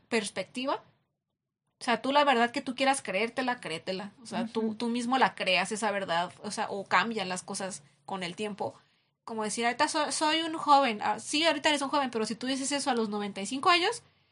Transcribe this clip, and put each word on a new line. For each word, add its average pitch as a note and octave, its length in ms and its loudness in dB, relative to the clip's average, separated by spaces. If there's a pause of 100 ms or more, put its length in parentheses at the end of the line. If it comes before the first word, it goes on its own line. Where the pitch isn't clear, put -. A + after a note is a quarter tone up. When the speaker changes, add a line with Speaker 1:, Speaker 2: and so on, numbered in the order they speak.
Speaker 1:
perspectiva. A#3+ 720 -4 (1000)
O - 40 -12
sea, A3+ 180 2
tú C4 80 -2
la C#4+ 140 6
verdad A#3+ 260 4
que A#3+ 100 -4
tú A#3+ 140 -6
quieras C4+ 280 2
creértela, A#3 580 -2
créetela. F3+ 520 -6 (100)
O A3+ 40 -20
sea, A3+ 200 -4
tú, A3+ 140 -4
Speaker 2:
Ujú. A3 140 0
Speaker 1:
tú A#3 140 -4
mismo A#3+ 300 0
la G#3+ 160 4
creas F#3 360 0
esa G#3+ 220 -2
verdad, F3+ 400 -2 (100)
o G#3 80 -8
sea, G#3 200 -4
o G3 140 -6
cambian G3 440 2
las F#3 140 -6
cosas G3 400 -8 (220)
con F#3+ 180 -6
el F3 120 -6
tiempo. G#3 400 -6 (500)
Como A3 200 -6
decir, A#3 220 -2
"Ahorita A#3+ 220 2
so-, D4 220 0
soy D#4 300 0
un E4 140 -2
joven". C#4 480 4
Ah, G#3+ 180 0
sí, D4+ 240 0
ahorita D#4 240 4
eres C#4+ 140 2
un C4+ 80 -2
joven, C4+ 200 0
pero A3 160 -2
si A3+ 80 -6
tú - 120 -6
dices C4+ 260 -2
eso C#4 180 0
a B3 40 2
los A3+ 160 0
noventa G#3 320 -4
y G3 40 -4
cinco C4 240 0
años, F4 320 2 (300)